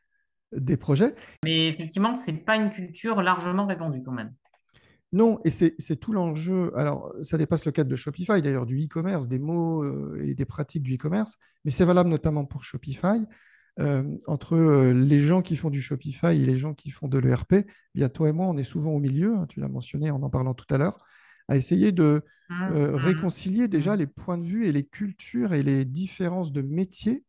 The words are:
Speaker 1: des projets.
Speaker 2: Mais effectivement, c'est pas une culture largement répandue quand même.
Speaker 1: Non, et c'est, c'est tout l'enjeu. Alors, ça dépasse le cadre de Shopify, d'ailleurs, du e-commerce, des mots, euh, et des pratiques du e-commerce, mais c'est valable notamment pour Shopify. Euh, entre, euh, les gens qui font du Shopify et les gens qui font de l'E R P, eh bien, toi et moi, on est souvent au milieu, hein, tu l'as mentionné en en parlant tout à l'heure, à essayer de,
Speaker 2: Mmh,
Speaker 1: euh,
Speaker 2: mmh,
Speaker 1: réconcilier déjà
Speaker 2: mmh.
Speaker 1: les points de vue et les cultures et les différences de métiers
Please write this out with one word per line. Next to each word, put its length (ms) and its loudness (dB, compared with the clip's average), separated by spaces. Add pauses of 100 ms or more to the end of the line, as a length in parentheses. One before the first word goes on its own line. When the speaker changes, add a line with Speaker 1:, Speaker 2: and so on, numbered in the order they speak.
(520)
Speaker 1:
des 240 0
projets. 380 2 (280)
Speaker 2:
Mais 260 2
effectivement, 440 -2
c'est 220 -6
pas 220 0
une 120 0
culture 540 -4
largement 440 0
répandue 360 -4
quand 100 -10
même. 220 -10 (800)
Speaker 1:
Non, 300 4
et 60 4
c'est, 280 2
c'est 180 -4
tout 160 -6
l'enjeu. 640 -2
Alors, 460 -2
ça 160 -2
dépasse 260 0
le 80 -2
cadre 180 0
de 60 -2
Shopify, 460 -2
d'ailleurs, 240 0
du 180 -2
e-commerce, 440 -4
des 100 -2
mots, 440 -2
euh, 400 -6
et 120 -2
des 100 -4
pratiques 380 -6
du 140 -2
e-commerce, 400 -2 (280)
mais 60 0
c'est 160 2
valable 240 4
notamment 340 0
pour 200 -12
Shopify. 640 -2 (520)
Euh, 260 0 (220)
entre, 280 -4
euh, 380 6
les 300 6
gens 180 4
qui 160 -2
font 140 -2
du 100 -2
Shopify 460 -4
et 180 4
les 140 4
gens 160 -4
qui 160 -14
font 180 -10
de 80 0
l'E 180 4
R 120 -2
P, 200 4
eh 0 - (280)
bien, 160 0
toi 180 0
et 40 2
moi, 140 -2
on 120 -2
est 60 -2
souvent 260 -4
au 80 0
milieu, 360 0
hein, 140 -2
tu 120 -12
l'as 80 -4
mentionné 420 -4
en 120 -2
en 60 -4
parlant 240 0
tout 220 -10
à 20 2
l'heure, 220 0 (500)
à 80 2
essayer 360 4
de, 300 4 (280)
Speaker 2:
Mmh, 240 -4
Speaker 1:
euh, 180 2
Speaker 2:
mmh, 40 -2
Speaker 1:
réconcilier 720 0
déjà 260 0
Speaker 2:
mmh. 60 0
Speaker 1:
les 60 0
points 300 -8
de 80 -6
vue 220 -2
et 60 2
les 120 0
cultures 680 -4
et 80 2
les 240 2
différences 680 -4
de 80 -4
métiers 680 -4